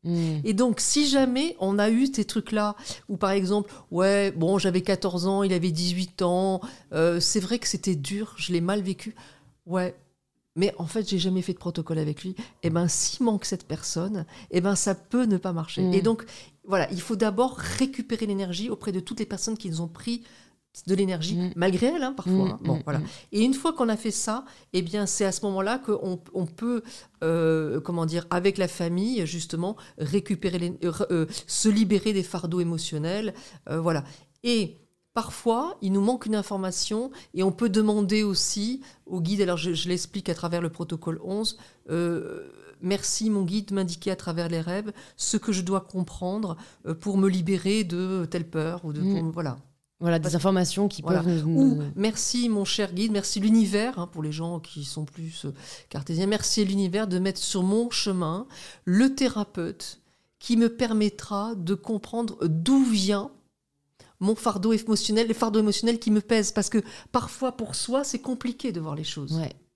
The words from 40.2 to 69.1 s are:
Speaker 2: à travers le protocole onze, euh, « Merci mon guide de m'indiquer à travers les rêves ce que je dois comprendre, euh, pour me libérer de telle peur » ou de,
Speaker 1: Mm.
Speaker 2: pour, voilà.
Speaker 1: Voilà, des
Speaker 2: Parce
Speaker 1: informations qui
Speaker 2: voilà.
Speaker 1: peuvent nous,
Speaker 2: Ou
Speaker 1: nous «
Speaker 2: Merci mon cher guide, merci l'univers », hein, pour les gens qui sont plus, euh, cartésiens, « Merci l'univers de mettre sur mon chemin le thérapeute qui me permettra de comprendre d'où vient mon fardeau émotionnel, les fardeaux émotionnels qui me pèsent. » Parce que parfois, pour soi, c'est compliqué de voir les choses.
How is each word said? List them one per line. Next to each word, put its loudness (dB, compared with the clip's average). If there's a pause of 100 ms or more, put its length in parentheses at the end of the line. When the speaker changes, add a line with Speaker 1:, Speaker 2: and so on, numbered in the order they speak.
Speaker 2:
à 0
travers -2
le -2
protocole -6
onze, -4 (320)
euh, « -4 (320)
Merci 0
mon 2
guide -2
de -2
m'indiquer -2
à -2
travers -4
les -2
rêves -4 (240)
ce -2
que 0
je 0
dois 0
comprendre, -4 (280)
euh, -4
pour -2
me 6
libérer 2
de -2
telle -4
peur » -2
ou -6
de, -4
Speaker 1:
Mm. 2
Speaker 2:
pour, -2
voilà. -4 (440)
Speaker 1:
Voilà, 2
des -2
Speaker 2:
Parce 0
Speaker 1:
informations 2
qui -8
Speaker 2:
voilà. 2
Speaker 1:
peuvent 2
nous, 4
Speaker 2:
Ou 6
Speaker 1:
nous « -2 (120)
Speaker 2:
Merci 0
mon 2
cher -2
guide, 0
merci -2
l'univers », 4
hein, -4
pour -8
les -4
gens -4
qui -12
sont -6
plus, -12
euh, -6 (340)
cartésiens, « -2
Merci 2
l'univers 0
de 0
mettre 0
sur -2
mon 2
chemin -2 (380)
le 4
thérapeute -4 (360)
qui 2
me 6
permettra 0
de -2
comprendre -4
d'où 4
vient 2 (880)
mon 4
fardeau 2
émotionnel, 2
les 2
fardeaux 2
émotionnels 2
qui 2
me 6
pèsent. » 2
Parce 0
que 4 (340)
parfois, -2
pour -8
soi, 0
c'est -4
compliqué -4
de -4
voir -6
les -6
choses. -6